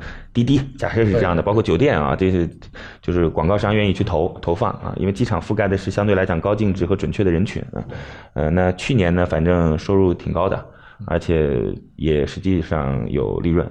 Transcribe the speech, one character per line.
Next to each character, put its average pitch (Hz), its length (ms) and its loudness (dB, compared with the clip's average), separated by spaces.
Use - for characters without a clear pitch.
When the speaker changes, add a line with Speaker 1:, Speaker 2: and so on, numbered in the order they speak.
Speaker 1:
滴 120 120 2
滴， 135 180 2
假 87 120 -4
设 113 140 2
是 104 100 4
这 87 80 2
样 90 140 2
的， 80 60 0
Speaker 2:
对。 78 60 -2
Speaker 1:
包 104 60 2
括 110 100 2
酒 85 120 2
店 113 240 2
啊， 73 160 0
这 92 140 2
些 90 180 2
就 90 100 -4
是 87 160 4
广 78 200 0
告 101 100 4
商 104 180 2
愿 107 140 2
意 - 20 4
去 101 120 0
投， 87 280 0
投 85 100 0
放 98 200 -2
啊， - 240 -8
因 90 100 -2
为 101 40 2
机 120 140 -2
场 87 160 -2
覆 - 140 -4
盖 101 120 2
的 98 80 0
是 98 140 -4
相 101 160 0
对 104 80 4
来 95 100 4
讲 90 160 0
高 98 140 0
净 104 180 0
值 90 140 -2
和 95 100 0
准 80 160 -2
确 104 120 0
的 92 80 4
人 82 120 2
群 - 160 -4
啊。 - 140 -6
Speaker 2:
对。 - 100 -12
Speaker 1:
呃， 76 160 0
那 90 220 2
去 - 200 -4
年 87 220 2
呢， 87 100 2
反 80 180 0
正 85 320 2
收 98 200 0
入 95 180 4
挺 - 180 -6
高 82 160 0
的， - 160 -4
而 82 100 0
且 78 420 0
也 76 280 0
实 - 160 -6
际 95 220 0
上 67 480 -2
有 50 300 -2
利 85 100 0
润 85 220 2